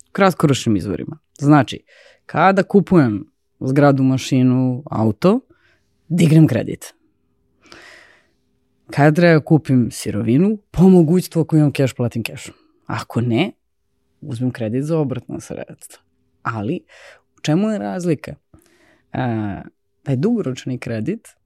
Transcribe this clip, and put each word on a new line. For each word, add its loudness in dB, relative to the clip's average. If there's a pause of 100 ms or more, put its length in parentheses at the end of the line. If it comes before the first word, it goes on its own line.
(120)
kratkoročnim 0
izvorima. -8 (220)
Znači, 2 (420)
kada 2
kupujem 2 (340)
zgradu, 2
mašinu, 0
auto, 0 (680)
dignem 6
kredit. -6 (2000)
Kada 4
treba 4
kupim 2
sirovinu, 0 (140)
po 4
mogućstvu, 4
ako 0
imam 4
keš, -2
platim -6
kešom. -14 (320)
Ako -6
ne, 0 (680)
uzmem -6
kredit -6
za -2
obratna -6
sredstva. -16 (420)
Ali, -6 (580)
u -20
čemu -2
je -4
razlika? -6 (800)
E, -6 (420)
taj -4
dugoročni -4
kredit -8 (180)